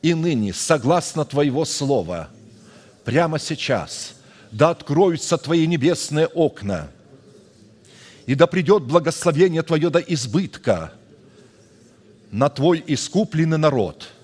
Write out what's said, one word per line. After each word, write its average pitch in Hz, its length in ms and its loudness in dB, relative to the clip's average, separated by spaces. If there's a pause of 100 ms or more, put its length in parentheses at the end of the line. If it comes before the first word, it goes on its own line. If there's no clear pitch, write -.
И 170 120 2
ныне, 143 380 0
согласно 156 720 0
Твоего 147 400 0
слова, 90 640 -4 (760)
прямо 156 340 0
сейчас, - 760 -6 (360)
да 147 200 2
откроются 165 680 0
Твои 160 280 0
небесные 160 600 0
окна, 101 640 -2 (1400)
и 127 80 0
да 165 120 6
придёт 175 380 2
благословение 160 760 2
Твоё 160 280 0
до 160 100 2
избытка 120 920 -4 (1400)
на 131 180 0
Твой 160 380 0
искупленный 160 720 0
народ. 131 500 0 (160)